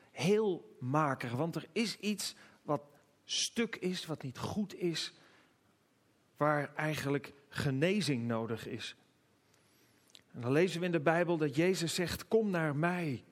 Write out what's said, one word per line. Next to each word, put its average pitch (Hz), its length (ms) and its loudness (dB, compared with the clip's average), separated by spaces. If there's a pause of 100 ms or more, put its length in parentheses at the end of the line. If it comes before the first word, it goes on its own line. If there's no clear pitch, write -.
(120)
heelmaker. 147 1200 0
Want 160 200 -2
er 151 160 -8
is 214 280 -2
iets 202 360 -4 (260)
wat 147 200 -2 (420)
stuk - 520 -2
is, 185 300 -4
wat - 180 -8
niet 127 140 -8
goed 147 380 -4
is, - 380 -2 (1200)
waar 147 380 2
eigenlijk 143 580 -2 (160)
genezing 143 800 2
nodig 113 400 -2
is. 113 280 -8 (1400)
En - 100 -12
dan 120 100 0
lezen 165 280 2
we 175 60 -2
in 180 60 0
de 165 80 2
Bijbel 165 380 4
dat 151 180 0
Jezus 165 380 2
zegt, - 340 -4
"Kom 220 220 4
naar 160 260 2
mij, 165 560 0